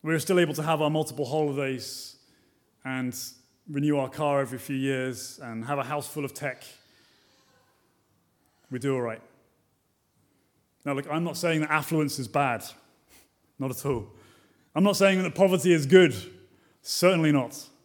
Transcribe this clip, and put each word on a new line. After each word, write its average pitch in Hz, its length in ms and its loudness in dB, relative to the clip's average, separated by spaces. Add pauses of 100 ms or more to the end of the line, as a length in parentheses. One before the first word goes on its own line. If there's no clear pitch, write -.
We're 160 180 0
still 180 180 2
able 156 160 2
to 156 80 -6
have 151 200 0
our 151 80 2
multiple 147 340 -2
holidays 135 920 -4 (680)
and 131 320 -6 (520)
renew 147 300 0
our 135 100 -2
car 143 320 0
every 127 180 -4
few 135 180 -6
years 131 680 -4
and 117 220 -10
have 139 140 -4
a 135 40 -4
house 143 240 -6
full 151 180 -8
of - 80 -8
tech. 135 300 -10 (2000)
We 131 80 -6
do 135 160 -2
all 127 80 -2
right. 113 180 -6 (1600)
Now, 143 80 -2
look, 139 180 -6
I'm 160 140 -2
not 165 120 -6
saying 165 260 0
that 151 100 -2
affluence 151 480 0
is 120 80 -8
bad. 131 360 0 (920)
Not 131 140 -4
at - 120 -10
all. 120 220 -4 (680)
I'm 180 80 4
not 202 120 4
saying 190 280 4
that 165 100 -4
poverty 180 380 4
is 151 140 4
good. 170 280 8 (680)
Certainly 170 500 4
not. 127 340 -2 (180)